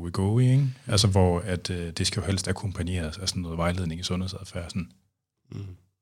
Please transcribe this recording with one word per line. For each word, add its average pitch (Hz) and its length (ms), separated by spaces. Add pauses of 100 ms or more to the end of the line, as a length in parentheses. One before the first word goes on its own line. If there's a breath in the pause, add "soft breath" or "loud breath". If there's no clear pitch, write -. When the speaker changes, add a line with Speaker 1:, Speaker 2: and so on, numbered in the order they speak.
Speaker 1:
Wegovy, 98 380
ikke? 127 160
Speaker 2:
Mm. 139 120 (180)
Speaker 1:
Altså, 107 200
hvor 92 320
at, 90 300
øh, 85 280
det 92 100
skal 104 140
jo - 60
helst 95 200
akkompagneres 90 720
af 92 120
sådan 92 120
noget 82 160
vejledning 87 440
i - 20
sundhedsadfærd, 92 640
sådan. - 180 (640)
Speaker 2:
Mm. 104 80 (420)